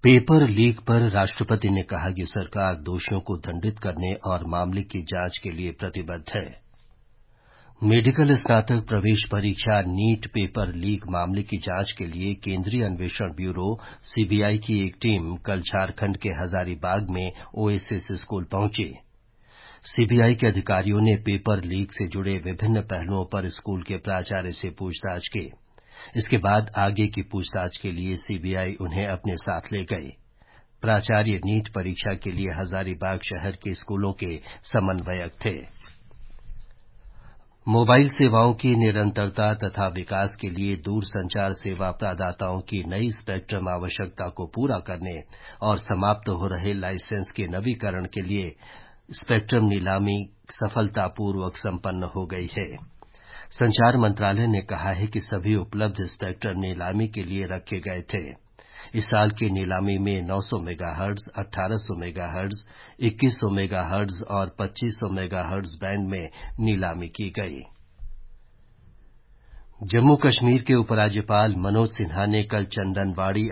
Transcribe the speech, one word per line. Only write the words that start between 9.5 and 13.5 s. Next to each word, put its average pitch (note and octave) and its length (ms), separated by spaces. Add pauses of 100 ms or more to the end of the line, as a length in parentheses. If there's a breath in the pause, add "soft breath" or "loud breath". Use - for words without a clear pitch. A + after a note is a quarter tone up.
नीट A2 400
पेपर F#2+ 480
लीक G2+ 340
मामले F2+ 340
की G2+ 180
जांच F#2+ 380
के F#2 80
लिए F#2 280
केंद्रीय G2+ 500
अन्वेषण F2+ 520
ब्यूरो F#2 380 (300 loud breath)